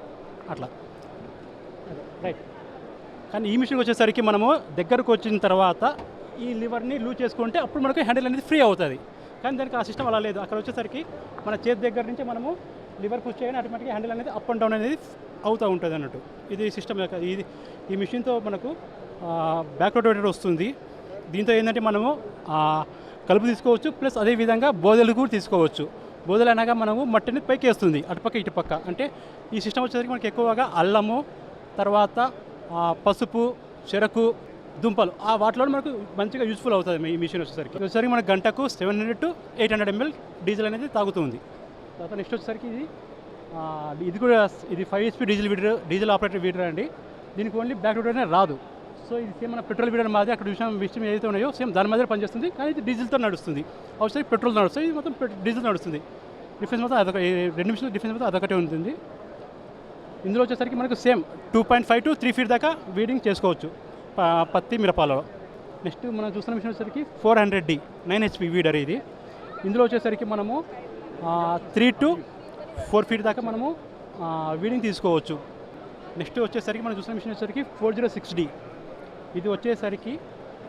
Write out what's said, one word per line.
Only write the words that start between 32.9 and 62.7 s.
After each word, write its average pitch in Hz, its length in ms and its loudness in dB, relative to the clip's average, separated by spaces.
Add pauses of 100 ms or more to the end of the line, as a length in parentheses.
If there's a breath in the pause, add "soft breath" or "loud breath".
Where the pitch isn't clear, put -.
పసుపు, 233 500 2 (400)
చెరకు, 226 400 4 (460)
దుంపలు, 202 300 4 (120)
ఆ 220 120 4
వాటిలో 226 300 4
మనకు 277 340 0 (180)
మంచిగా 208 260 -2
యూజ్ఫుల్ 220 300 0
అవుతుంది 170 380 2
ఈ 165 60 0
మిషన్ 170 240 -2
వచ్చేసరికి. 147 360 -8
వచ్చేసరికి 226 360 2
మనకు 202 180 2
గంటకు 214 360 2
సెవెన్ 202 300 0
హండ్రెడ్ 220 220 -2
to 339 120 0 (260)
ఎయిట్ 214 160 2
హండ్రెడ్ 208 220 2
ఎంఎల్ 285 160 -2 (340)
డీజిల్ 214 200 2
అనేది 226 220 -4
తాగుతుంది. 185 500 0
తర్వాత - 760 -14
నెక్స్ట్ 202 220 -6
వచ్చేసరికి 226 320 -6
ఇది, 247 180 -8 (680)
ఆ, 156 480 -8
ఇది 180 180 -4
కూడా, 226 300 8 (200)
ఇది 185 140 -2
ఫైవ్ 202 200 0
హెచ్పి 233 220 -2
డీజిల్ 208 240 2
వీడర్, 202 400 0
డీజిల్ 202 220 2
ఆపరేటెడ్ 190 320 2
వీడర్ 180 180 0
అండి. 175 280 -2 (480)
దీనికి 214 200 -2
only 233 200 -2
బ్యాక్ 214 200 0
రోటరీ 233 260 0
రాదు. 165 340 4 (540)
So 233 60 -2
ఇది 226 140 -6
సేమ్ 233 200 -8
మన 233 80 -6
పెట్రోల్ 233 320 0
వీడర్ 226 160 4
మాదిరి, 208 240 4
అక్కడ 208 160 -2
చూసిన 208 180 -2
విషయం 214 380 -2
ఏదైతే 214 240 0
ఉన్నాయో 208 240 2
సేమ్ 254 220 -2
దాని 196 140 4
మాదిరి 226 200 4
పనిచేస్తుంది, 226 420 -2
కానీ 285 200 -2
ఇది 302 120 -2
డీజిల్తో 240 360 0
నడుస్తుంది, 175 480 -2 (360)
ఒకసారి 220 220 2
పెట్రోల్ 226 320 2
నడుస్తుంది, 214 320 4
ఇది 311 80 0
మొత్తం 294 160 -4
పెట్-, 202 320 -4
డీజిల్ 233 200 0
నడుస్తుంది. 175 340 0 (640)
డిఫరెన్స్ 226 220 -2
మొత్తం 247 160 2
అదొక, 190 180 4
ఈ 180 340 2
రెండు 175 220 0
మిషన్ల 226 220 -4
డిఫరెన్స్ 220 280 -4
మొత్తం 247 40 0
అదొకటే 190 300 0
ఉంటుంది. 170 400 0 (1300)
ఇందులో 220 180 4
వచ్చేసరికి 247 320 0
మనకు 247 200 0
సేమ్ 247 280 6 (300)
టూ 220 100 8
పాయింట్ 240 240 6
ఫైవ్ 240 160 6
to 311 160 2
త్రీ 240 120 2
ఫీట్ 240 180 2
దాకా 294 260 4 (140)